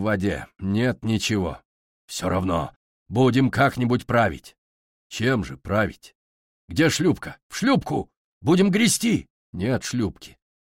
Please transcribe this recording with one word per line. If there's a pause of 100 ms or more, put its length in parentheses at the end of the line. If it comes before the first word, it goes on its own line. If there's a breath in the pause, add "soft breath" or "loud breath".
воде, (120)
нет
ничего». (460)
«Все
равно, (360)
будем
как-нибудь
править». (520)
«Чем
же
править?» (540)
«Где
шлюпка?» (100)
«В
шлюпку! (320)
Будем
грести!» (260)
«Нет
шлюпки». (340)